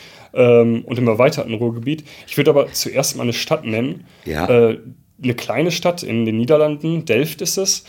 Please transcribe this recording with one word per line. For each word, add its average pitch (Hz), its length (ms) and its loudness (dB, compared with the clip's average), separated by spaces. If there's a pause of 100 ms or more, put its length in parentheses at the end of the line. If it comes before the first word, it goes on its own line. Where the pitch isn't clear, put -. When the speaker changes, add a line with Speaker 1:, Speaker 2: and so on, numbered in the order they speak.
(340)
Speaker 1:
ähm, 117 500 6
und 120 140 -6
im 123 100 2
erweiterten 123 460 0
Ruhrgebiet. 120 500 -4 (240)
Ich - 80 -14
würd 143 120 2
aber 139 240 4
zuerst - 440 -4
mal 123 60 -8
eine 120 100 -2
Stadt - 320 -4
nennen. 120 400 -4 (220)
Speaker 2:
Ja. 80 220 -2 (220)
Speaker 1:
Äh, - 80 -4 (440)
eine 123 120 0
kleine 143 360 -4
Stadt 170 320 -4
in 113 220 -2
den 110 140 -2
Niederlanden, 151 680 0
Delft 143 360 0
ist 175 160 -4
es, 196 320 -2